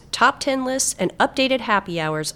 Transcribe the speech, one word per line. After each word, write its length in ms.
top 280
ten 260
lists, 320
and 220
updated 420
happy 400
hours 340